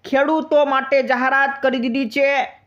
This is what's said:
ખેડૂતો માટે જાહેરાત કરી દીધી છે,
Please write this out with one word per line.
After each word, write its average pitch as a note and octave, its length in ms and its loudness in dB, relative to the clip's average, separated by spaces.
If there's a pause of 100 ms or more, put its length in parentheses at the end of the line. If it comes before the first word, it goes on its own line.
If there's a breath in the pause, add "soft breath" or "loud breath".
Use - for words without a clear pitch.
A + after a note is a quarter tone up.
ખેડૂતો D4 600 2
માટે C4+ 380 0
જાહેરાત C4 580 0
કરી C4 180 0
દીધી A#3+ 300 -4
છે, C#4 580 -2